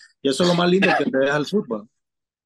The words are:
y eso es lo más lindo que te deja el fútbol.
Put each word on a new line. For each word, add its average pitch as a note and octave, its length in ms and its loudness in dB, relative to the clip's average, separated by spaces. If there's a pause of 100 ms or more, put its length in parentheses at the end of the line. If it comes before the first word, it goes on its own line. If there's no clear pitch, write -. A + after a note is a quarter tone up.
(220)
y F#3 60 -2
eso - 140 -2
es F3 60 2
lo F3 80 2
más F3 120 2
lindo F#3 280 2
que C#3+ 100 -2
te C3 120 -2
deja C#3+ 180 2
el C#3+ 100 -2
fútbol. A2+ 420 -6 (560)